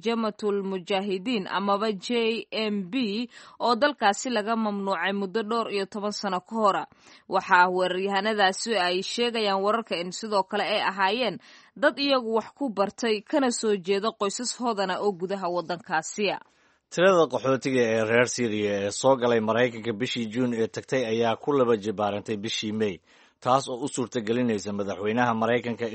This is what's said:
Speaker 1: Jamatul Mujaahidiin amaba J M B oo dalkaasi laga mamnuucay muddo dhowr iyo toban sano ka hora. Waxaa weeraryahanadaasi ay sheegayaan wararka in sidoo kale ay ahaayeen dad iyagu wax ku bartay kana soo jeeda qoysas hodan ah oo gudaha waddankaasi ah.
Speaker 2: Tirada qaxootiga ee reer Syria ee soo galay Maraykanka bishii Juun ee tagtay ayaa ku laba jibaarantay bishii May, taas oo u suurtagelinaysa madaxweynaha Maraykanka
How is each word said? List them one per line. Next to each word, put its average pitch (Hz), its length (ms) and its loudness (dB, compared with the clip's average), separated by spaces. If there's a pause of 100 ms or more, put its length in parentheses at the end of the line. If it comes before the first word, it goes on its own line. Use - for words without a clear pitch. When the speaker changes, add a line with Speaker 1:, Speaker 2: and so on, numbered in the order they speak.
Speaker 1:
Jamatul 214 640 -2
Mujaahidiin 190 840 -2
amaba 202 460 0
J 226 580 -2
M 208 400 -4
B 233 380 -2 (320)
oo 240 160 2
dalkaasi 247 560 2
laga 220 240 -2
mamnuucay 196 560 -2
muddo 202 300 -2
dhowr 220 280 -2
iyo 196 160 -2
toban 208 260 -6
sano 190 280 -4
ka - 160 -10
hora. 190 280 4 (440)
Waxaa 185 400 6
weeraryahanadaasi 196 1080 0
ay 180 280 2
sheegayaan 220 600 -2
wararka 214 380 0
in 180 120 -6
sidoo 208 300 -2
kale 202 220 -2
ay 185 160 0
ahaayeen 196 580 0 (380)
dad 254 220 2
iyagu 262 360 0
wax 214 220 -2
ku 269 160 -4
bartay 202 480 0
kana 269 320 0
soo 214 240 0
jeeda 196 400 -2
qoysas 214 420 -4
hodan 202 320 -2
ah 180 140 -2
oo 208 80 2
gudaha 185 400 -4
waddankaasi 170 800 -4
ah. 143 80 -6 (500)
Speaker 2:
Tirada 170 380 6
qaxootiga 127 560 2
ee 110 200 2
reer 117 240 4
Syria 107 440 -2 (160)
ee - 20 -4
soo 131 260 4
galay 120 240 2
Maraykanka 113 520 0
bishii 117 400 -4
Juun 123 220 -2
ee 113 120 0
tagtay 123 380 -4
ayaa 113 320 2
ku - 160 -2
laba 120 240 4
jibaarantay 104 600 -2
bishii 107 360 -6
May, 107 240 -2 (440)
taas 127 280 2
oo 127 160 -6
u 143 40 -2
suurtagelinaysa 117 840 -2
madaxweynaha 104 600 0
Maraykanka 117 600 0